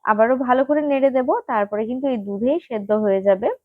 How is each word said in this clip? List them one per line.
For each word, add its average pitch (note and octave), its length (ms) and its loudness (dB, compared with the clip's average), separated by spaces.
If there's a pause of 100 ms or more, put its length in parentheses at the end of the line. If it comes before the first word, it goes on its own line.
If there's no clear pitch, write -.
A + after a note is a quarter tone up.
(120)
আবারও A3+ 240 4 (120)
ভালো B3+ 200 2
করে D4+ 140 0 (100)
নেড়ে C4+ 260 2
দেব, B3+ 120 0 (220)
তারপরে G#3 340 -2
কিন্তু B3+ 220 -6
এই B3 200 -2
দুধেই A#3 400 -2
সেদ্ধ G#3 220 -8 (120)
হয়ে G3 200 2
যাবে G3 260 2 (180)